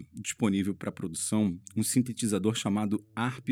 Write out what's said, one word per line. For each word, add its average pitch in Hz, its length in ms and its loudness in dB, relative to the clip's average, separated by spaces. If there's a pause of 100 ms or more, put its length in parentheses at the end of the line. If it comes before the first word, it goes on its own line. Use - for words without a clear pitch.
(120)
disponível 98 640 0
pra 98 160 -6
produção 95 680 0 (180)
um 110 60 2
sintetizador 110 720 2
chamado 104 500 0 (100)
arp 123 380 -4